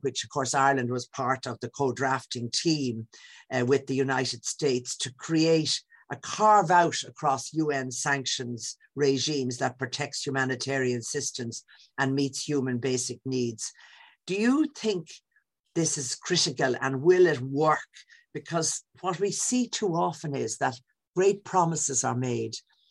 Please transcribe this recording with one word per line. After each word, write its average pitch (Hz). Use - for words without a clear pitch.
which 127
of -
course 131
Ireland 135
was 123
part 127
of 113
the -
co-drafting 127
team, 131
uh, 123
with 135
the 135
United 131
States, 127
to -
create 160
a 135
carve 208
out 175
across 135
U 151
N 131
sanctions 123
regimes 135
that 127
protects 139
humanitarian 131
assistance 120
and 135
meets 139
human 131
basic 123
needs. 123
Do 180
you 254
think 190
this 160
is 127
critical, 139
and 135
will 180
it 143
work? 143
Because 156
what 180
we 196
see 247
too 185
often 165
is 120
that 131
great 196
promises 165
are 120
made, 117